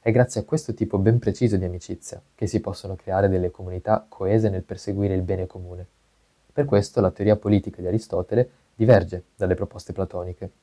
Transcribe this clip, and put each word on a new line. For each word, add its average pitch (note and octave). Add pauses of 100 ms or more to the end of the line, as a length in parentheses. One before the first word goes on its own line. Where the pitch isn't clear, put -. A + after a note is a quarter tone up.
È A#2
grazie A#2+
a -
questo -
tipo G#2+
ben A2
preciso G#2
di F#2
amicizia - (160)
che -
si G#2+
possono F#2+
creare G2
delle F2+
comunità F#2
coese G#2+
nel F#2+
perseguire G2
il F#2
bene F#2
comune. F2+ (640)
Per C#3+
questo G2+
la -
teoria G#2
politica G2+
di F2+
Aristotele G#2+ (240)
diverge G2 (120)
dalle G2
proposte -
platoniche. F2+ (120)